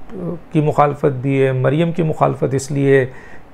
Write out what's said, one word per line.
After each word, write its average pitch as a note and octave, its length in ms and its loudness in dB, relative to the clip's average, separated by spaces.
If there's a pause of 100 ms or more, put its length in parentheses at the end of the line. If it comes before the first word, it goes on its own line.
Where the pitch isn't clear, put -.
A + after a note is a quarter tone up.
(520)
की D#3 80 2
मुखालफत D3 520 2
भी C3+ 260 -2
है, C3+ 140 2 (100)
मरीम D3+ 300 2
की E3 100 -2
मुखालफत C#3+ 520 0
इसलिए C#3 440 2
है B2+ 60 4 (500)